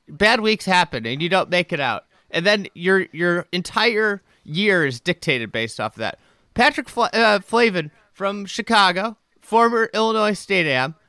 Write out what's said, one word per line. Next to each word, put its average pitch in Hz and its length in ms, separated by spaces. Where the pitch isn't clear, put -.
bad 214 320
weeks 220 240
happen, 170 420
and 131 160
you 175 60
don't 180 220
make 175 220
it 151 80
out. 117 260
And 165 160
then 208 280
your, 185 380
your 175 400
entire 214 720
year 180 420
is 127 140
dictated 131 500
based 113 300
off 110 160
of 110 40
that. 107 180
Patrick 277 340
Fla-, 240 240
uh, 214 280
Flavin 190 500
from 196 340
Chicago, 208 720
former 233 540
Illinois 220 400
State 180 320
Am, 135 280